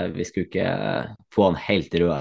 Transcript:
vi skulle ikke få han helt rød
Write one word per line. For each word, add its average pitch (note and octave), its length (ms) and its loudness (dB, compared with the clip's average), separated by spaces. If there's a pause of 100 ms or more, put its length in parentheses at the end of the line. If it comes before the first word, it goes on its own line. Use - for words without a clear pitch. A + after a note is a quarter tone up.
(160)
vi F2+ 80 -4
skulle - 240 -4
ikke - 680 -4 (160)
få G2 180 4
han E2 100 2
helt F#2+ 320 0
rød F2 300 2